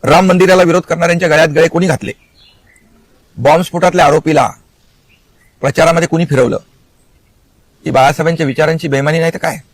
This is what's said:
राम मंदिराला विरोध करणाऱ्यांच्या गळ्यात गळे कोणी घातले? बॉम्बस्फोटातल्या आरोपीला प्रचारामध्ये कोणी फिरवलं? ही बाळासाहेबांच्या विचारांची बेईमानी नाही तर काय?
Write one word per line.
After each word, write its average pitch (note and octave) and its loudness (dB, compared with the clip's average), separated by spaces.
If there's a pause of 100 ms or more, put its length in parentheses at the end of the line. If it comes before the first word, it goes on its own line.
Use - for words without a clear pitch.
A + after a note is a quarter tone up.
राम F3+ 2
मंदिराला F#3 2
विरोध E3+ 2
करणाऱ्यांच्या E3+ -2
गळ्यात D#3 2
गळे D#3+ 0
कोणी E3+ -2
घातले? C3 -4 (1200)
बॉम्बस्फोटातल्या E3+ 2
आरोपीला D3 2 (1080)
प्रचारामध्ये E3 0
कोणी E3 -2
फिरवलं? B2+ 0 (1300)
ही - -6
बाळासाहेबांच्या D3+ 0
विचारांची D3+ -2
बेईमानी C#3 -2
नाही E3 -2
तर - -10
काय? E3+ -6 (160)